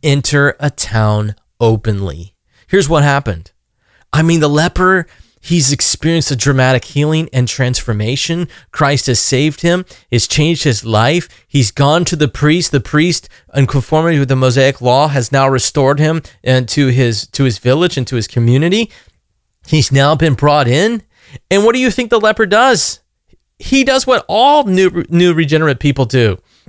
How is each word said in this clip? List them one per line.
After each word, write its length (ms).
enter 560
a 120
town 640
openly." 760
Here's 220
what 160
happened. 480
I 100
mean, 180
the 80
leper, 580
he's 280
experienced 600
a 60
dramatic 500
healing 480
and 120
transformation. 1040
Christ 380
has 120
saved 400
him, 240
has 160
changed 380
his 220
life. 420
He's 240
gone 360
to 100
the 120
priest. 440
The 80
priest, 480
in 120
conformity 520
with 120
the 60
Mosaic 440
law, 280
has 220
now 160
restored 520
him 240
and 280
to 160
his, 420
to 160
his 140
village 400
and 80
to 100
his 100
community. 640
He's 260
now 220
been 200
brought 340
in. 340
And 140
what 100
do 60
you 100
think 180
the 120
leper 260
does? 540
He 260
does 220
what 220
all 360
new, 440
new 240
regenerate 480
people 240
do. 340